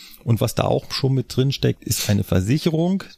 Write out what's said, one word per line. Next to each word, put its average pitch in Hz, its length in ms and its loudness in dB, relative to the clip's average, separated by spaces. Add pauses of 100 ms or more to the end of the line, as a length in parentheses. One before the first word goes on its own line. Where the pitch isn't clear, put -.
(220)
Und 113 180 0
was 120 140 -2
da - 100 0
auch 117 280 0
schon 131 220 0
mit 127 200 -4
drin 135 160 2
steckt, - 320 -2
ist - 260 -4
eine 101 140 2
Versicherung. 160 800 0 (160)